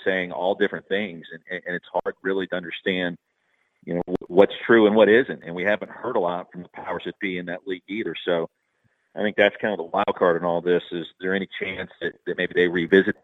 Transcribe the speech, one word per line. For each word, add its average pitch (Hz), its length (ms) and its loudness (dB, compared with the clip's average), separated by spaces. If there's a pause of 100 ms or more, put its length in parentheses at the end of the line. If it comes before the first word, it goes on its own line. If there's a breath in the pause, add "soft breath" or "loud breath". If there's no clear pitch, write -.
saying 92 260 -2
all 90 240 -2
different 95 340 -2
things. 95 440 -6
And, 82 180 -20
and, 90 160 -10
and 87 80 -6
it's 87 160 -8
hard - 320 -4
really 95 260 -2
to - 60 -6
understand, 90 640 -4 (640)
you 85 120 -6
know, 87 120 -2
wh-, - 240 -6
what's 95 220 6 (140)
true 117 200 8
and 101 80 4
what 110 140 6
isn't. 113 340 4
And 85 120 -10
we 90 100 -4
haven't 101 260 -2
heard - 260 -6
a 104 40 0
lot 87 320 -4
from 87 100 -14
the 85 60 -18
powers - 380 -10
that 90 120 -10
be 92 200 -4
in 87 80 -10
that 87 200 -10
league 92 220 -8
either. 98 260 -6 (120)
So 85 240 0 (680)
I 98 60 -4
think 104 140 -2
that's 104 200 4
kind 107 160 -2
of 92 60 -4
the 85 60 -6
wild 95 340 -2
card 87 180 4
in 85 80 -4
all 85 160 0
this. 87 220 2 (100)
Is 85 140 -6 (120)
there 92 160 -4
any 98 140 -4 (100)
chance 95 320 -8 (120)
that, 87 100 -6 (140)
that 85 100 -6
maybe 90 180 -4
they 90 140 4
revisit 90 560 4